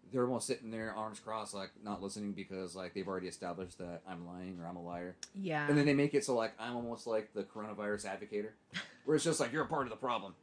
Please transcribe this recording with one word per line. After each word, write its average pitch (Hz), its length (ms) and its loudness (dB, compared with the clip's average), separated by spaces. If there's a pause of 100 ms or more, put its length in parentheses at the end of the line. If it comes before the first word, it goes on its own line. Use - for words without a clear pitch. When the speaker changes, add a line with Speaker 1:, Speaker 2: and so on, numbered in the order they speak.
(120)
Speaker 1:
they're 127 140 4
almost 123 200 0
sitting 117 240 -2
there, 110 240 -4
arms 107 240 -4
crossed, 107 360 -4
like, 95 160 -6 (120)
not 104 200 -4
listening 101 300 -4
because, 95 440 -6
like, 92 180 -6
they've 95 140 -2
already 92 180 0
established 90 520 -6
that 87 280 -6
I'm 87 200 -8
lying 90 340 -8
or 82 60 -6
I'm 90 100 -6
a 87 60 -8
liar. 87 340 -6 (180)
Speaker 2:
Yeah. 160 340 0
Speaker 1:
And 147 80 8
then 143 100 8
they 143 80 8
make 143 200 6
it 139 100 6
so, 123 120 4
like, 113 220 4
I'm 120 180 -4
almost 117 320 -4
like 110 240 0
the 101 100 -2
coronavirus 104 640 -4
advocator, 104 440 -2 (220)
Speaker 2:
<laughs> - 340 -10
Speaker 1:
where 156 100 8
it's 156 80 6
just 160 160 4
like, 117 120 4
"You're 147 120 2
a - 40 -4
part 139 180 2
of 113 40 -6
the 110 60 -6
problem." 107 460 0